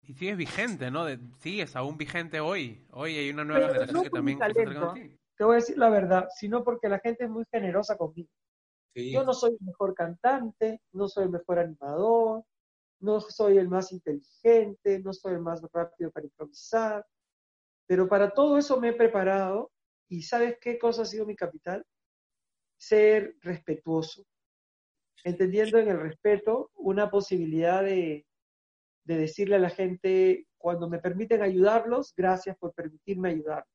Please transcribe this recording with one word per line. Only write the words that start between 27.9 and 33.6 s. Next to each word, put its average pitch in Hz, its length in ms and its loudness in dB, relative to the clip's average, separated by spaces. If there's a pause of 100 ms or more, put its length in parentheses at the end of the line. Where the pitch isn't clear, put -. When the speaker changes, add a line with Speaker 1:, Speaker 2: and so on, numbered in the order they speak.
Speaker 2:
de 165 120 -2
decirle 190 400 0
a 190 40 6
la 175 100 2
gente, 185 760 2 (100)
cuando 170 320 -4
me 170 100 -4
permiten 208 440 0
ayudarlos, 226 720 2
"Gracias 185 400 0
por 170 180 -10
permitirme 175 560 -6
ayudarlos". 151 440 -6